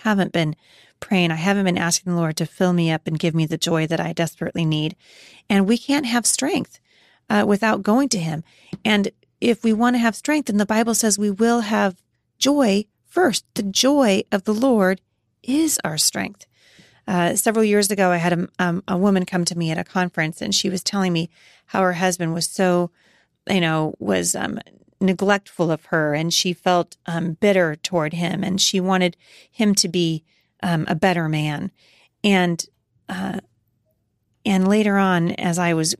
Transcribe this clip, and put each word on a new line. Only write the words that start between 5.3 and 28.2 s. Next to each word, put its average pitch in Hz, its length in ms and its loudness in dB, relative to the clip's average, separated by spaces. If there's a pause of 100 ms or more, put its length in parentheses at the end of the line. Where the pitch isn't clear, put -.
And 196 160 2
we 233 120 2
can't 285 280 -2
have 233 200 -2
strength, - 540 -4 (500)
uh, 208 180 2
without 208 360 0
going 254 260 2
to 214 100 -2
him. 160 240 -4 (400)
And 208 260 2 (300)
if 233 240 0
we 226 80 2
want 240 240 2
to 247 40 0
have 233 160 0
strength, 302 320 -2
then 208 100 0
the 208 80 2
Bible 220 280 0
says 208 240 0
we 208 140 0
will 233 300 2
have 208 400 -2 (360)
joy 254 480 2 (220)
first. 339 460 0
The 233 100 -2
joy 220 680 2
of 185 140 -2
the 214 100 0
Lord 208 460 2 (420)
is 294 440 0
our 156 120 -4
strength. 196 480 -4 (640)
Uh, 180 280 0
several 220 280 0
years 208 260 2
ago, 190 220 2
I 175 60 2
had 175 160 0
a, 175 160 -2 (100)
um, 180 260 -2
a 190 120 -2
woman 185 280 2
come 175 200 -4
to 170 120 -6
me 165 140 -2
at 160 60 -4
a 180 80 -6
conference, 175 560 -4
and 208 120 -4
she - 160 -2
was 185 140 -4
telling 190 300 -2
me 165 160 -2 (380)
how 196 140 -2
her 185 120 2
husband 175 400 -2
was 165 120 -4
so, 175 460 0 (580)
you 190 120 2
know, 160 380 0
was, 180 360 -2
um, - 240 -6 (400)
neglectful 190 720 0
of 156 140 -4
her, 151 280 0
and 160 200 -2
she - 180 0
felt, 175 540 0
um, 165 340 -4
bitter 185 380 2
toward 156 360 -4
him, 170 300 -4